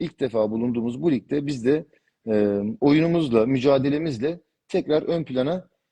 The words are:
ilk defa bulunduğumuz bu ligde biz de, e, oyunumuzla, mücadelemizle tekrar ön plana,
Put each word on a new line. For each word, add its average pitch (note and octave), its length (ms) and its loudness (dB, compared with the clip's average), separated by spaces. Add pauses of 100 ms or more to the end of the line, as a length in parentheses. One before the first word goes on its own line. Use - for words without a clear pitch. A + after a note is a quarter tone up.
ilk E3 200 -8
defa A2+ 300 0
bulunduğumuz A#2 520 -4
bu E3 100 2
ligde C#3+ 340 -2
biz C3+ 180 -6
de, D3+ 220 0 (420)
e, G#2 320 2 (200)
oyunumuzla, D3 640 4
mücadelemizle C#3 960 0 (280)
tekrar D#3 340 0
ön E3 220 -2
plana, C3+ 440 -4 (240)